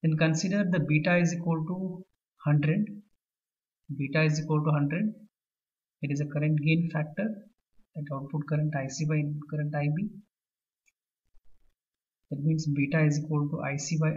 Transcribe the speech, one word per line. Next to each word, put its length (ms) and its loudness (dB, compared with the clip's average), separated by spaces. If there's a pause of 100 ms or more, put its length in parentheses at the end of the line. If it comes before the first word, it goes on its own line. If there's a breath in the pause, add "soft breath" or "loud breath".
Then 160 2
consider 520 2
the 100 2
beta 380 4
is 160 4
equal 340 -2
to 380 -6 (400)
hundred. 400 2 (1120)
Beta 260 0
is 180 2
equal 220 0
to 80 2
hundred. 420 0 (880)
It 100 -2
is 100 -2
a 40 0
current 360 0
gain 300 2
factor, 360 -4 (680)
that 180 -8
output 360 -6
current 260 0
I 120 -4
C 220 -6
by 60 2
input 340 -2
current 260 -4
I 200 0
B. 140 -2 (2250)
That 140 -6
means 240 2
beta 380 2
is 140 4
equal 300 0
to 120 -4
I 160 -4
C 220 -4
by 180 2